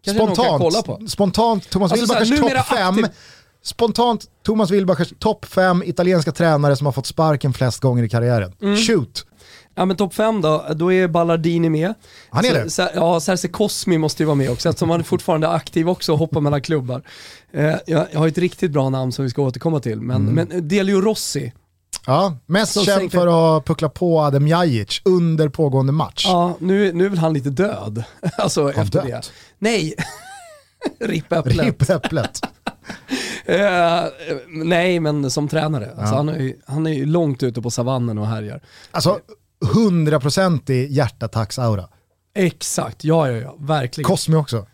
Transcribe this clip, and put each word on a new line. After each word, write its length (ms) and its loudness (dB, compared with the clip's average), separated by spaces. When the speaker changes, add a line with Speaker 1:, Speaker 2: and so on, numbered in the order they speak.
Speaker 1:
Kanske 200 0
någon 100 0
kan 100 2
Speaker 2:
Spontant, 180 2
Speaker 1:
kolla 200 2
på. 100 -14
Speaker 2:
spontant 600 0
Thomas 220 0
Speaker 1:
Alltså, 140 2
så 80 2
här, 60 2
Speaker 2:
Wilbachers 200 2
Speaker 1:
numera 220 2
Speaker 2:
topp 160 0
fem. 100 2
Speaker 1:
aktiv. 180 2
Speaker 2:
Spontant 600 0
Thomas 280 0
Wilbachers 480 0
topp 260 -2
fem 420 2
italienska 460 0
tränare 440 2
som 100 -4
har 60 0
fått 140 -6
sparken 460 0
flest 280 -2
gånger 220 2
i 60 0
karriären. 440 0
Speaker 1:
Mm. 140 2
Speaker 2:
Shoot! 500 0
Speaker 1:
Ja, 100 0
men 120 0
topp 180 -2
fem 260 0
då, 240 2
då 160 2
är 160 4
Ballardini 600 2
med. 260 0
Speaker 2:
Han 140 0
är 40 2
Speaker 1:
Så, 60 2
Speaker 2:
det? 160 0
Speaker 1:
så, 240 -2
ja, 260 2
Serse 280 -2
Cosmi 500 0
måste 240 0
ju 40 2
vara 100 2
med 140 0
också, 180 -2
eftersom 220 0
han 100 2
är 40 -4
fortfarande 440 0
aktiv 400 -2
också 240 -2
och 60 2
hoppar 220 0
mellan 220 0
klubbar. 400 -4
Eh, 120 0
jag, 260 0
jag 60 -2
har 100 2
ett 100 -2
riktigt 320 -2
bra 180 0
namn 240 -2
som 120 -4
vi 60 -2
ska 120 -2
återkomma 380 -2
till, 200 -6
men, 280 0
Speaker 2:
Mm. 60 2
Speaker 1:
men 180 -4
Delio 320 2
Rossi. 520 -2
Speaker 2:
Ja, 300 2
mest 260 0
Speaker 1:
Så 120 0
Speaker 2:
känd 140 2
Speaker 1:
tänkte 200 0
Speaker 2:
för 400 4
att 60 -4
puckla 240 -2
på 320 2
Adem 280 2
Ljajic 560 0
under 440 2
pågående 440 0
match. 340 -2
Speaker 1:
Ja, 320 2
nu, 340 2
nu 120 2
är 40 0
väl 100 -2
han 140 2
lite 180 -2
död. 540 -4
<laughs> 180 -4
Alltså, 260 0
Speaker 2:
Har 80 0
han 120 0
Speaker 1:
efter 180 0
Speaker 2:
dött? 80 -6
Speaker 1:
det. 120 -8
Nej. 360 -2
<laughs> 540 -12
Ripp 320 -4
äpplet. 340 2
Speaker 2:
Ripp 240 0
äpplet. 540 -2
Speaker 1:
<laughs> 60 -12
Eh, 580 2
nej, 520 0
men 300 0
som 180 -2
tränare. 500 -2
Alltså, 160 0
Speaker 2:
Ja. 20 2
Speaker 1:
han 120 0
är 100 -4
ju, 180 -4
han 200 -4
är 60 0
ju 140 -2
långt 360 0
ute 200 -2
på 80 -4
savannen 480 -2
och 80 -4
härjar. 360 -6
Speaker 2:
Alltså, 280 -2
hundraprocentig 1160 2
hjärtattacksaura. 960 -2
Speaker 1:
Exakt, 680 -4
ja, 260 2
ja, 60 -2
ja, 220 -10
verkligen. 500 -4
Speaker 2:
Cosmi 280 2
också. 380 -2